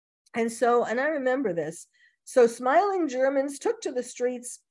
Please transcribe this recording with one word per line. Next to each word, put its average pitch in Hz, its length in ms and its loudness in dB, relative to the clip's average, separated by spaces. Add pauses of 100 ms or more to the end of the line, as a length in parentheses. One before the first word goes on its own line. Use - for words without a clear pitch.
(340)
And 233 180 0
so, 240 320 2
and 220 160 -2
I 277 60 0
remember 262 460 0
this, 165 360 -6 (340)
so 247 240 4
smiling 311 640 2
Germans 269 500 0
took 466 220 -4
to 359 100 -6
the 247 140 -6
streets 247 560 -6 (100)